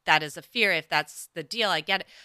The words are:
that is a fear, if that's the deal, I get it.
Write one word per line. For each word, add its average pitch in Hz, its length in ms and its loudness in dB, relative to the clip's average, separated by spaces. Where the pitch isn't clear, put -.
that 156 160 4
is 151 160 -8
a 160 60 -14
fear, 214 280 0
if 160 160 0
that's - 460 -4
the 165 100 -8
deal, 220 260 -2
I 160 120 2
get 190 200 -2
it. - 60 -16